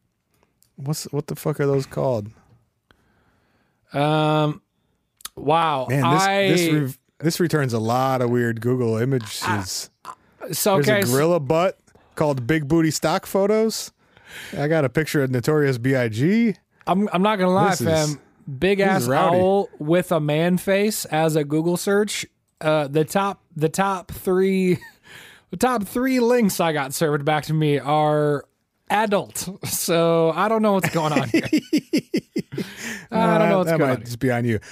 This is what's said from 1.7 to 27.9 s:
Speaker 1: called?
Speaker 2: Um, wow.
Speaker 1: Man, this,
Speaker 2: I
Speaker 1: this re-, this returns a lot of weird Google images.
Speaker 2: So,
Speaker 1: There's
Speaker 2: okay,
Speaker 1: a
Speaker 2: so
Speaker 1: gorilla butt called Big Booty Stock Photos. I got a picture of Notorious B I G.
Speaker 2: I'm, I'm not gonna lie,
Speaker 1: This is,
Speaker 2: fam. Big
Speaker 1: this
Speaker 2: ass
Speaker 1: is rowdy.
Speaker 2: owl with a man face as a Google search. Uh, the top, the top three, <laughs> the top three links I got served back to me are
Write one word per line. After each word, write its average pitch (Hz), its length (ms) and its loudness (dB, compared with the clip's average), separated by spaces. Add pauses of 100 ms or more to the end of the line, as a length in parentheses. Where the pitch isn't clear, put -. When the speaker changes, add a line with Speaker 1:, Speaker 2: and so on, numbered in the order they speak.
Speaker 1:
called? 123 440 -4 (1600)
Speaker 2:
Um, 151 680 0 (760)
wow. 151 540 0
Speaker 1:
Man, 135 120 2 (120)
this, 185 100 4
Speaker 2:
I 196 240 2
Speaker 1:
this 175 240 2
re-, 143 220 0 (260)
this 165 200 -2
returns 147 340 0
a 117 60 0
lot 127 420 0
of 123 80 0
weird 120 320 0
Google 120 360 0
images. 113 920 -4 (600)
Speaker 2:
So, 190 240 0
Speaker 1:
There's 143 140 2
Speaker 2:
okay, 202 120 4
Speaker 1:
a 196 40 0
Speaker 2:
so 123 80 0
Speaker 1:
gorilla 160 260 2
butt 160 400 0 (360)
called 143 320 0
Big 156 200 0
Booty 160 240 2
Stock 160 340 -2
Photos. 214 680 0 (680)
I 147 100 -2
got 160 160 2
a 131 60 0
picture 147 340 0
of 131 60 0
Notorious 139 480 0
B 131 180 0
I 123 140 0
G. 185 460 2 (300)
Speaker 2:
I'm, 190 280 0
I'm 175 80 2
not 214 160 0
gonna 185 160 2
lie, 202 180 4
Speaker 1:
This 170 100 -2
is, - 60 0
Speaker 2:
fam. 151 320 0 (400)
Big 190 200 0
Speaker 1:
this 196 80 2
Speaker 2:
ass 190 160 2
Speaker 1:
is 120 40 -2
rowdy. 170 300 2
Speaker 2:
owl 190 320 2 (100)
with 165 320 0
a 170 80 2
man 156 380 2
face 202 480 -2
as 156 320 0
a 151 80 2
Google 160 320 0
search. 202 480 -2 (340)
Uh, 156 300 0
the 151 160 2
top, 196 360 -2 (140)
the 156 140 0
top 190 420 -4
three, 185 680 2 (360)
<laughs> - 360 -20
the 180 60 -10
top 240 280 0
three 254 340 -2
links 233 400 2
I 170 140 2
got 139 200 -4
served 151 300 0
back 151 220 0
to 151 80 -4
me 151 260 2
are 151 640 0 (460)